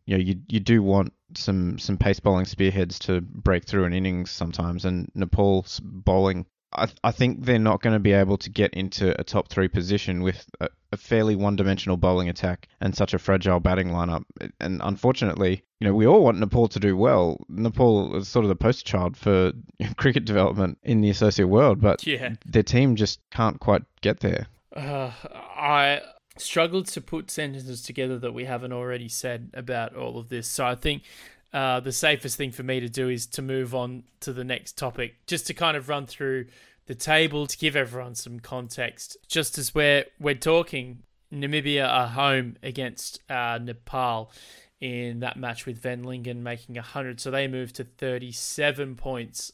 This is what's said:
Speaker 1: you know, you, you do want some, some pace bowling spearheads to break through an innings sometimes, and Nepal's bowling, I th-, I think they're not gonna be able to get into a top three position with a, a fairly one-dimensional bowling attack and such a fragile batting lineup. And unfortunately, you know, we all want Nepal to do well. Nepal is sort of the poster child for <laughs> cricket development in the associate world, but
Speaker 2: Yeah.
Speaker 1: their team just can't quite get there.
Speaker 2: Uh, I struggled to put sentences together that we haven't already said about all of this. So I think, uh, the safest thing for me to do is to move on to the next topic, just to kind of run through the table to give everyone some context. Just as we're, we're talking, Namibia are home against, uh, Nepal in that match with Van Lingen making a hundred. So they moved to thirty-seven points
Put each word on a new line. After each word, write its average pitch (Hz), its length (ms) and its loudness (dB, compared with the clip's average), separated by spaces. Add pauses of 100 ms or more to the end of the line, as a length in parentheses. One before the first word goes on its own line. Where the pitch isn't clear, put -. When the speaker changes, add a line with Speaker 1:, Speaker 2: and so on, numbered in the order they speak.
Speaker 1:
you 98 120 2
know, 92 40 4
you, 92 260 0
you 110 100 0
do 110 240 6
want 98 300 4 (220)
some, 92 440 0
some 101 180 -2
pace 98 220 4
bowling 92 280 2
spearheads 95 540 0
to 90 200 0
break 92 440 0
through 98 200 2
an 87 80 0
innings 92 380 -2
sometimes, 85 540 -4
and 92 300 -2
Nepal's 95 640 2
bowling, 95 640 2 (260)
I 95 140 -2
th-, - 180 -8
I 113 80 2
think 127 320 0
they're 120 160 4
not 107 220 4
gonna 110 180 4
be 98 120 6
able 98 260 6
to - 120 -8
get 104 240 0
into 92 460 0
a - 20 -4
top - 260 -2
three 95 200 0
position 92 540 -2
with 92 220 -2 (160)
a, 80 80 -2 (220)
a 104 60 -6
fairly 110 400 2
one-dimensional 95 600 0
bowling 90 320 2
attack 90 400 -4 (120)
and 95 160 -2
such 101 180 0
a 92 40 2
fragile 92 420 2
batting 92 280 2
lineup. 85 360 -2 (360)
And 90 220 -4
unfortunately, 98 800 0 (160)
you 107 80 -2
know, 98 80 4
we 110 120 6
all 180 180 8
want 113 140 6
Nepal 113 300 4
to 101 120 -4
do 98 160 2
well. 95 520 4
Nepal 110 680 2
is 98 120 -6
sort 117 160 2
of 101 40 4
the 92 80 2
poster - 280 0
child 90 320 -2
for 92 360 4 (220)
<laughs> 104 220 -6
cricket 127 280 2
development 98 580 2
in 110 180 2
the 104 100 4
associate 101 360 4
world, 107 340 6
but 104 240 2
Speaker 2:
Yeah. 127 300 -4 (100)
Speaker 1:
their 107 200 2
team 123 320 4
just 104 240 -2 (100)
can't - 300 0
quite - 220 4 (180)
get - 200 0
there. - 280 -2 (260)
Speaker 2:
Uh, 139 380 -8 (200)
I 143 680 0 (380)
struggled 175 500 0
to - 120 -10
put - 300 -8
sentences 135 500 -8
together 127 380 -6
that 117 160 -6
we 123 100 -8
haven't 123 280 -8
already 123 360 -8
said 120 460 -8
about 120 420 -6
all 120 220 -8
of 117 100 -14
this. 120 180 -8
So 131 200 -4
I 123 80 0
think, 143 300 -4 (480)
uh, 131 280 0
the 131 120 -8
safest 147 440 0
thing 135 160 -6
for 135 100 -14
me 131 180 -4
to 120 80 -6
do 127 200 -4
is 120 160 -4
to - 160 -10
move 131 340 -4
on 123 280 -6 (180)
to 135 140 -10
the 123 100 -8
next 127 320 -8
topic, 123 380 -8 (120)
just 170 200 -4
to 165 80 -8
kind 160 220 0
of 135 120 -8
run 143 180 -4
through 131 400 -4 (380)
the 131 100 -12
table 147 520 2
to - 100 -8
give 151 180 -2
everyone 123 400 -4
some 120 260 -12
context. 123 760 -10 (100)
Just - 300 -4
as 135 180 -6
we're, 143 300 4 (160)
we're 147 140 0
talking, 131 680 0 (300)
Namibia 143 560 0
are 123 200 2
home 131 540 0
against, 127 580 -10 (100)
uh, 120 280 -4
Nepal 120 720 -6 (480)
in 120 420 -8
that 123 180 -6
match 123 260 -10
with 117 140 -10
Van 123 240 -8
Lingen 123 400 -10
making 120 340 -10
a 113 60 -12
hundred. 127 380 -10
So 135 100 -8
they 135 180 -2
moved 127 280 -8
to 131 80 -10
thirty-seven 127 1120 -6
points 120 580 -10